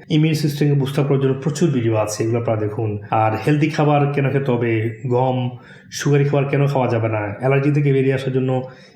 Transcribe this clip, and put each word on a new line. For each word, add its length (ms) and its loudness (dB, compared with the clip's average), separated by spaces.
ইমিউন 240 2
সিস্টেমকে 420 0
বুস্ট 240 -2
আপ 80 0
করার 140 2
জন্য 120 2
প্রচুর 360 0
ভিডিও 260 0
আছে, 280 -2
এগুলো 160 0
আপনারা 200 -2
দেখুন। 400 -4
আর 200 2
হেলদি 220 2
খাবার 440 2
কেন 180 0
খেতে 200 0
হবে, 560 -2
গম, 500 0
সুগারি 340 2
খাবার 200 0
কেন 220 0
খাওয়া 200 0
যাবে 220 0
না, 300 -4
অ্যালার্জি 320 2
থেকে 220 2
বেরিয়ে 200 2
আসার 200 -4
জন্য 300 0